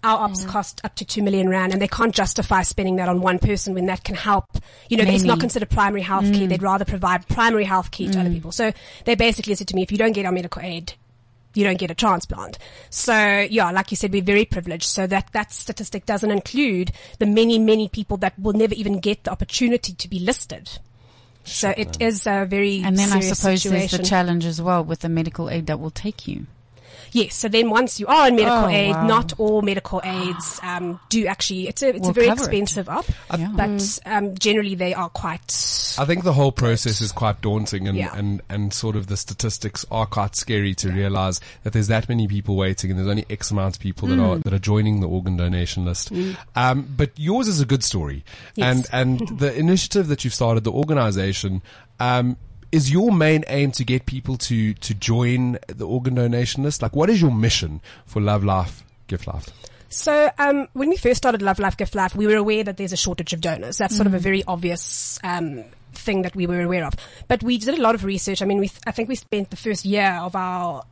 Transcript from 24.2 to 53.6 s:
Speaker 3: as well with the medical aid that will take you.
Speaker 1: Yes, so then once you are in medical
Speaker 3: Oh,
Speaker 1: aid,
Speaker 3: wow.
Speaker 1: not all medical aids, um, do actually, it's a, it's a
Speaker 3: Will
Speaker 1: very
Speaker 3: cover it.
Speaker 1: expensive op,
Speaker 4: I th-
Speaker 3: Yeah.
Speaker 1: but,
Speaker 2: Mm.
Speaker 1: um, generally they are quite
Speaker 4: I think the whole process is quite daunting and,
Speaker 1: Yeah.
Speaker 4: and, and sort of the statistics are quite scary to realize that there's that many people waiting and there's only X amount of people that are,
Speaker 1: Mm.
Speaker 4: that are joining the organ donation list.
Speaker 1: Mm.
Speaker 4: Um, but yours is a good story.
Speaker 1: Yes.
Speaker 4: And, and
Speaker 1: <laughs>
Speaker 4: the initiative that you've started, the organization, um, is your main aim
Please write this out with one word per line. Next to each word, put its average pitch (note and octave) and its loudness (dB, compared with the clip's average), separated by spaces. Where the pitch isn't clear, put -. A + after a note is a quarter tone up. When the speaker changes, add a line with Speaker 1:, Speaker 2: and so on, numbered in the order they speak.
Speaker 3:
as E3 -4
well F3 2
with E3 -6
the E3+ -4
medical E3 -2
aid D#3+ -4
that D3+ -4
will D#3 -8
take - -10
you. - -8
Speaker 1:
Yes, A3+ 0
so - -2
then A3+ 4
once A#3 2
you G3+ -6
are C#4+ 8
in A#3+ 6
medical A3+ 4
Speaker 3:
Oh, - 2
Speaker 1:
aid, F3 2
Speaker 3:
wow. D#3+ 2
Speaker 1:
not A3+ 2
all G#3+ 4
medical G3 -2
aids, F#3 0
um, F3+ -6
do A3 2
actually, F#3 -4
it's - -4
a, C4+ 4
it's B3 0
a F#3 -4
Speaker 3:
Will F3+ 2
Speaker 1:
very A#3 6
Speaker 3:
cover A#3+ 2
it. A#3 0
Speaker 1:
expensive G3+ 0
op, - -4
Speaker 4:
I - -4
th- E3+ -2
Speaker 3:
Yeah. G#3+ -4
Speaker 1:
but, G#3 2
Speaker 2:
Mm. G3+ -2
Speaker 1:
um, G3+ -2
generally G#3 2
they F3+ -2
are F3+ -4
quite - -4
Speaker 4:
I C#3+ 0
think F3 0
the F3 2
whole C#3 4
process A#2 0
is G#2+ -2
quite G#2+ -2
daunting G#2 -2
and, G2 0
Speaker 1:
Yeah. F#2+ -4
Speaker 4:
and, G2+ -4
and G2+ -4
sort A2 -4
of F#2+ -4
the G2 -2
statistics - -6
are A2 0
quite G2 -4
scary G2+ 0
to G2 -2
realize F#2+ 0
that G#2+ -4
there's G#2+ 2
that A2 0
many A#2 0
people G2+ -2
waiting F#2+ 0
and F#2 -2
there's F#2+ 0
only G2+ -2
X - -8
amount F#2+ -2
of - -14
people - -4
that C4 2
are, F#2+ 2
Speaker 1:
Mm. D3+ -4
Speaker 4:
that G2 0
are G2 0
joining G#2+ 2
the F2 0
organ F#2 -2
donation F2+ -2
list. F2 -4
Speaker 1:
Mm. F#3 -4
Speaker 4:
Um, C3 0
but D3 0
yours G#3+ 0
is F3 0
a C3+ 2
good B2+ 2
story. C#2+ -4
Speaker 1:
Yes. B2 0
Speaker 4:
And, B2+ 2
and A#2 -6
Speaker 1:
<laughs> - -
Speaker 4:
the C#3 2
initiative F3+ 2
that C#3+ -2
you've B2 -2
started, A2+ 2
the A2+ 0
organization, G2+ 0
um, B2 0
is D3 4
your F#3+ 4
main D#3 4
aim C#3 0